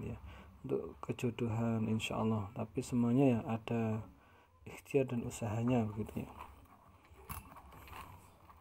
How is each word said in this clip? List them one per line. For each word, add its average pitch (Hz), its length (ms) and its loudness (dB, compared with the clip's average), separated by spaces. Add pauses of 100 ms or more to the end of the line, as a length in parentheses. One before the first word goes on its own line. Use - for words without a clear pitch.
ya, 117 80 -6 (480)
untuk 135 400 -2
kejodohan 113 880 0
insya 110 320 0
Allah. 110 320 2
Tapi - 240 -4
semuanya, 123 480 6
ya, 120 160 6
ada 113 640 0 (560)
ikhtiar - 480 0
dan 120 160 -2
usahanya 117 560 0
begitu, 104 400 -4
ya, - 80 -12 (2250)